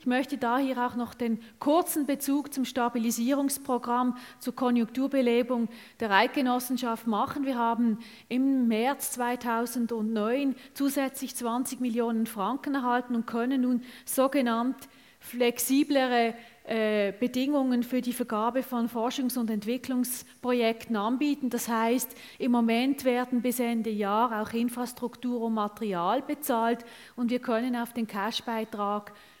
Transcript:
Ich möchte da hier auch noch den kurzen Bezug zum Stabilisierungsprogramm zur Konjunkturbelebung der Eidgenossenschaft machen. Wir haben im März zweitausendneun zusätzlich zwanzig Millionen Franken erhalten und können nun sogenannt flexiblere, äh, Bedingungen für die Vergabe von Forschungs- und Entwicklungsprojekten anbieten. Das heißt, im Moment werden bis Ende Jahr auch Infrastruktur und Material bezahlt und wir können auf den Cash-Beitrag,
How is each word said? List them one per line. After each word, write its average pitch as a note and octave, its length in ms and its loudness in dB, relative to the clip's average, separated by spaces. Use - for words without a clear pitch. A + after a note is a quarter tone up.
Ich - 40 -20
möchte B3+ 320 0
da B3 220 0
hier C4 260 0
auch A#3+ 120 -4
noch A#3+ 180 -6
den A3+ 240 -2
kurzen D#4 460 2
Bezug C#4+ 460 0
zum C4 120 0
Stabilisierungsprogramm A#3+ 1500 0
zur - 160 -6
Konjunkturbelebung A#3+ 1120 2
der A3 100 -2
Eidgenossenschaft B3 960 2
machen. B3 400 0
Wir C4 100 0
haben A#3 420 2
im C4 380 2
März A#3 460 0
zweitausendneun A#3+ 1400 0
zusätzlich C4+ 640 -2
zwanzig A#3+ 420 -2
Millionen A#3 480 0
Franken A3+ 480 -4
erhalten B3 400 0
und A3+ 140 -2
können B3 340 0
nun B3 200 2
sogenannt B3+ 720 2
flexiblere, B3 1120 2
äh, G#3+ 480 2
Bedingungen B3+ 720 2
für B3 180 0
die B3 140 -2
Vergabe A#3+ 480 0
von A#3 260 -2
Forschungs- B3 480 -2
und A#3 140 -2
Entwicklungsprojekten A#3 1500 -2
anbieten. B3+ 540 0
Das A3+ 180 -4
heißt, A#3 480 0
im B3 140 2
Moment A#3+ 520 2
werden B3 380 0
bis B3 180 0
Ende A#3 300 0
Jahr G#3+ 500 0
auch G#3+ 140 -6
Infrastruktur A#3+ 880 -4
und A3+ 100 -2
Material G#3 720 0
bezahlt A#3+ 640 0
und A#3+ 140 0
wir B3 80 0
können B3 380 0
auf A#3 160 -4
den A3+ 140 -2
Cash-Beitrag, G#3 1080 -4